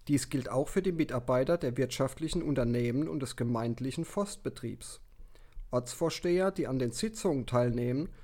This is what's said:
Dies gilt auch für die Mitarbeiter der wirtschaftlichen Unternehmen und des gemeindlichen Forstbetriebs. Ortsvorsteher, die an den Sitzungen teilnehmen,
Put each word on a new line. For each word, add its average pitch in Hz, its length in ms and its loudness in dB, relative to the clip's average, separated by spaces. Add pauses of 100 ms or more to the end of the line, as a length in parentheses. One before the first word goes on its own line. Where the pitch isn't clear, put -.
Dies 147 240 2
gilt 127 180 -2
auch 139 200 0
für 190 120 2
die 185 100 2
Mitarbeiter 135 680 2
der 127 180 -2
wirtschaftlichen 156 640 0
Unternehmen 123 680 2
und 160 120 -4
des 131 160 -4
gemeindlichen 120 680 -2
Forstbetriebs. - 1000 -6 (680)
Ortsvorsteher, 170 800 0
die 180 160 0
an 131 140 0
den 123 140 2
Sitzungen 175 520 0
teilnehmen, 123 640 2 (140)